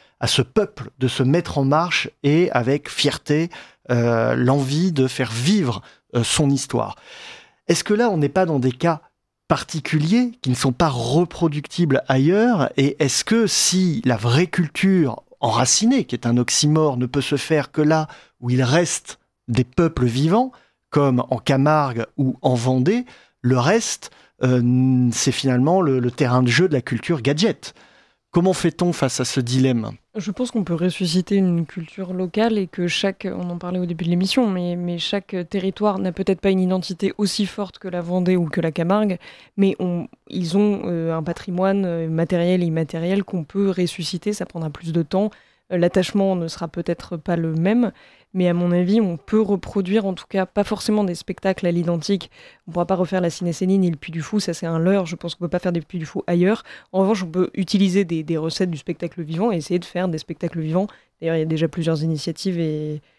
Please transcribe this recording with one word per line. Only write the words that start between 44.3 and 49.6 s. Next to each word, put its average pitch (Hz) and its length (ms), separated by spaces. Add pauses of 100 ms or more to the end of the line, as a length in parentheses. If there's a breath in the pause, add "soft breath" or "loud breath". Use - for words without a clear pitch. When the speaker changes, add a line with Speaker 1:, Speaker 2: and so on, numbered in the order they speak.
Speaker 2:
Ça 190 140
prendra 160 240
plus 165 220
de 165 100
temps. 196 280 (420 soft breath)
Euh, 180 40
l'attachement 185 600
ne 170 100
sera 165 220
peut-être 170 480
pas 170 200
le 165 180
même, 208 360 (420 soft breath)
mais 180 160
à 170 60
mon 175 160
avis, 180 300
on 175 160
peut 214 240
reproduire, 196 640